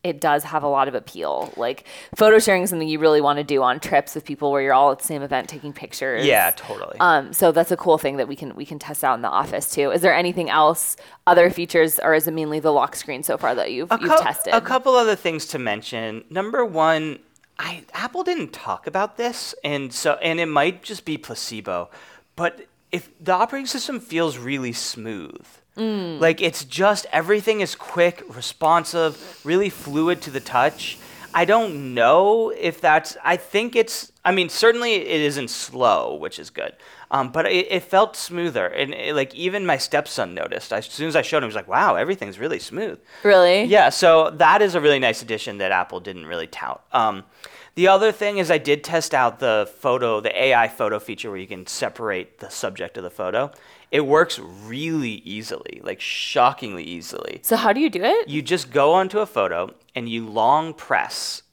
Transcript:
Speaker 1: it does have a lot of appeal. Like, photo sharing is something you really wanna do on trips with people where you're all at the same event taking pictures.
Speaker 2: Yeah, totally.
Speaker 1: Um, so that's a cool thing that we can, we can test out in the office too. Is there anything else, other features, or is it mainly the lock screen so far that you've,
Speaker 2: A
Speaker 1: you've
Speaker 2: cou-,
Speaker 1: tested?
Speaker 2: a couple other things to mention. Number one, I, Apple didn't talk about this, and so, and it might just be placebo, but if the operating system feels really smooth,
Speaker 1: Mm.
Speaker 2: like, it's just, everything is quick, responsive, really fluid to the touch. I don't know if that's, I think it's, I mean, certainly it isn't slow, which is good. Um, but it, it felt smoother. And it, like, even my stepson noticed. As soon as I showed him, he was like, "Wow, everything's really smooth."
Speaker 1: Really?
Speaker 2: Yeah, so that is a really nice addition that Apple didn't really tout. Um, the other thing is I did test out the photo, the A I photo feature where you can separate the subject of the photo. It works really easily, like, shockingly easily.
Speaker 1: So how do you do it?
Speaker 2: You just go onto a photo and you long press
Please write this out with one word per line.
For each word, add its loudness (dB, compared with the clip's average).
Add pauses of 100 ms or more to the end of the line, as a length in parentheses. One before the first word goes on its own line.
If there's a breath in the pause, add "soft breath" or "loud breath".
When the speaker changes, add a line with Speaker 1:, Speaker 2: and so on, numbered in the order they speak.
Speaker 1:
it -4
does 2
have -4
a -2
lot 2
of -6
appeal. -6
Like, -4 (300 loud breath)
photo 6
sharing 4
is -2
something -4
you -2
really 6
wanna 2
do 0
on 0
trips 0
with -10
people -4
where 2
you're 2
all 6
at -4
the -10
same -6
event -4
taking -14
pictures. -6
Speaker 2:
Yeah, 4
totally. -10
Speaker 1:
Um, 4
so 4
that's 2
a 2
cool 4
thing -2
that -2
we -8
can, -14
we -12
can -14
test -10
out 2
in -4
the -2
office -2
too. 0
Is 2
there 4
anything -2
else, 2 (300 loud breath)
other 8
features, 2
or 2
is 2
it -4
mainly -4
the 2
lock 2
screen -10
so -2
far -2
that -4
you've, -8
Speaker 2:
A 2
Speaker 1:
you've -4
Speaker 2:
cou-, 4
Speaker 1:
tested? -2
Speaker 2:
a 4
couple 0
other 4
things -4
to -8
mention. -6
Number -2
one, 0 (400)
I, -10 (100)
Apple -8
didn't -4
talk -8
about -4
this, -6 (120)
and -4
so, 0 (100)
and 0
it 0
might 0
just -14
be -6
placebo, -8 (460 loud breath)
but -6 (260)
if -8 (100)
the -2
operating 0
system -6
feels -2
really -6
smooth, -10 (320)
Speaker 1:
Mm. -6
Speaker 2:
like, 2
it's -4
just, 0
everything 0
is -4
quick, 0 (100)
responsive, -2
really 2
fluid -2
to -12
the -6
touch. -2 (340 loud breath)
I 2
don't 0
know 6
if -4
that's, 2
I 2
think -4
it's, -2 (140)
I 2
mean, 0
certainly 2
it -2
isn't -2
slow, 0
which -10
is -16
good. -8 (400 loud breath)
Um, 0
but 0
it, 0
it -2
felt 2
smoother. -4
And -4
it, -6
like, 0
even -4
my 2
stepson -4
noticed. -8
As -4
soon -8
as -6
I 2
showed -2
him, 0
he -6
was -8
like, -8
"Wow, 2
everything's -4
really -6
smooth." -10 (240 loud breath)
Speaker 1:
Really? 8
Speaker 2:
Yeah, 6
so 6
that 6
is 2
a 2
really 4
nice 0
addition -8
that -2
Apple -2
didn't -14
really -8
tout. -12 (100)
Um, 0 (540 loud breath)
the 2
other 6
thing -4
is -2
I 4
did 0
test -2
out 2
the 0
photo, 0
the -6
A 4
I 6
photo -4
feature -10
where -10
you -12
can -14
separate -6
the -16
subject -10
of -12
the -12
photo. -4 (380 soft breath)
It 2
works 2
really -6
easily, -12
like, -8
shockingly -2
easily. -12
Speaker 1:
So 2
how 2
do 0
you 4
do -4
it? 2
Speaker 2:
You -4
just -2
go 4
onto 2
a -2
photo -2 (220)
and -8
you -6
long 0
press -4 (100)